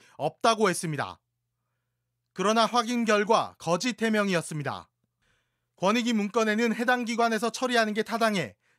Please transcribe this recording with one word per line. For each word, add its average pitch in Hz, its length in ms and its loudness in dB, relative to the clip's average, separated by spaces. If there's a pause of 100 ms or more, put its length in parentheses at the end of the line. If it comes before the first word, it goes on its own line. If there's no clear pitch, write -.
(180)
없다고 208 520 2
했습니다. 139 480 -4 (1160)
그러나 220 320 2
확인 233 400 0
결과 202 520 2
거짓 180 440 -2
해명이었습니다. 170 880 -2 (880)
권익위 226 340 0
문건에는 220 640 0
해당 247 300 0
기관에서 226 460 0
처리하는 226 420 0
게 214 100 -2
타당해 208 540 -2 (220)